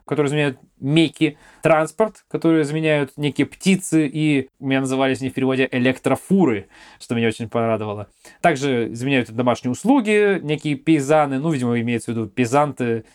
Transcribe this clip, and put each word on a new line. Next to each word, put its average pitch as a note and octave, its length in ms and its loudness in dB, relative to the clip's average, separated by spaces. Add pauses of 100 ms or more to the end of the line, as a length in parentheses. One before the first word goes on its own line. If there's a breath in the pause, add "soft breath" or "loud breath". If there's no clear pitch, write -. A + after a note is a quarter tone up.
которую D3 240 0
заменяют C#3+ 300 -2 (200)
меки, D3+ 580 0 (240 soft breath)
транспорт, D#3+ 680 0
который D#3+ 340 2
заменяют D3+ 540 0
некие D3 300 0
птицы D#3+ 600 0
и, D3 420 0 (100)
у C#3 80 -10
меня C3+ 140 0
назывались C3 400 0
они C3 80 -4
в - 40 -8
переводе C3 380 0
электрофуры, C3 960 0 (320 loud breath)
что - 160 -6
меня A#2 120 0
очень A2 220 -4
порадовало. G#2+ 600 -4 (320 soft breath)
Также C3 520 0
заменяют B2 380 -2
домашние A#2+ 400 -2
услуги, G#3 720 2
некие D3 340 -4
пейзаны, C#3+ 640 2
ну, D#3+ 120 -2
видимо, B2 280 -2
имеется A#2 320 -4
в A2+ 40 -6
виду A2+ 120 -4
пейзанты, B2 880 -2